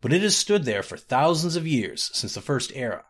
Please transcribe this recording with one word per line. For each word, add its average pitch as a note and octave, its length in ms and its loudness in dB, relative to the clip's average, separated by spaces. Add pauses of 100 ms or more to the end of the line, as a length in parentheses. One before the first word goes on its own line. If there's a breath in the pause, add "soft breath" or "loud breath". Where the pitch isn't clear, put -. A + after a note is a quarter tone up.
but B2 120 0
it F3+ 100 4
has G#3 140 4
stood G3+ 280 2
there G2+ 200 0
for - 120 -10
thousands D#3+ 600 2
of D#3+ 100 -2
years A#2+ 460 0
since - 220 -6
the G#2 60 -8
first C3+ 360 -2
era. A#2 340 -6